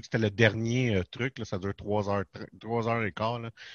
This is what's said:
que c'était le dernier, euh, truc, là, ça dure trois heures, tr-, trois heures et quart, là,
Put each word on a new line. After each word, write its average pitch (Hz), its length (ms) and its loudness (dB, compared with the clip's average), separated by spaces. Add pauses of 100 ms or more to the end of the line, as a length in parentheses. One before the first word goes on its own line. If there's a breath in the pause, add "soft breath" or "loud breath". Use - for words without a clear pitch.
que - 40 -12
c'était - 140 -2
le 107 120 4
dernier, 113 640 4
euh, 92 160 4
truc, 120 300 -4
là, 110 40 -4
ça 101 140 -6
dure 98 160 -4
trois 104 340 -2
heures, 101 140 0 (100)
tr-, 101 120 -12 (160)
trois 113 280 -2
heures 117 160 0
et 98 60 0
quart, 117 300 -2
là, 117 100 -8 (240 loud breath)